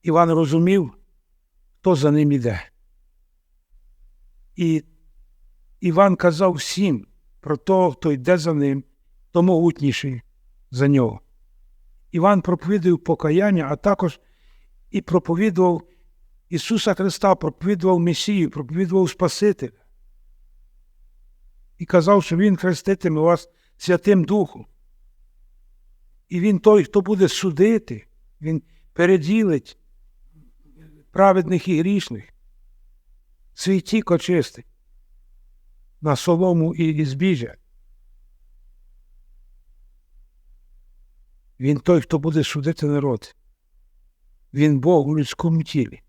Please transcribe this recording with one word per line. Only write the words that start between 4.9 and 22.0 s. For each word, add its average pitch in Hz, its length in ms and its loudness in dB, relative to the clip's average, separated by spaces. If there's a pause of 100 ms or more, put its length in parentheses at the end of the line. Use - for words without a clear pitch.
Іван 180 360 2
казав 175 380 0
всім 151 540 -4 (320)
про 147 180 -6
того, 185 340 0
хто 151 200 -4
йде 143 260 0
за 160 160 -2
ним, 139 300 -2 (460)
хто 175 140 2
могутніший 143 800 0 (500)
за 131 160 0
нього. 120 340 2 (920)
Іван 180 300 2
проповідував 180 640 -2
покаяння, 165 680 0
а 147 40 -2
також 190 440 -2 (720)
і 196 100 -4
проповідував 175 880 -2 (600)
Ісуса 196 440 -2
Христа, 190 420 0
проповідував 175 640 -2
Месію, 170 500 0
проповідував 165 600 -2
Спасителя. - 760 -4 (1900)
І 165 80 -12
казав, 185 380 4